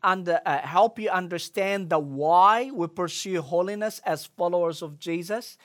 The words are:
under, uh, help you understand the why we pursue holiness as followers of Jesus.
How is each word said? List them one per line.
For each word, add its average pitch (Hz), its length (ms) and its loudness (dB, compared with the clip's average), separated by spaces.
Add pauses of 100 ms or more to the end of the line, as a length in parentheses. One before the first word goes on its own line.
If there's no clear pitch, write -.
under, 185 420 2
uh, 147 120 0
help 196 420 2
you 214 100 -2
understand 180 800 -2
the 160 100 4
why 165 720 4
we 170 140 -4
pursue 175 540 -4
holiness 190 640 -2
as 160 200 -2
followers 175 560 -2
of 147 180 -12
Jesus. 175 640 -6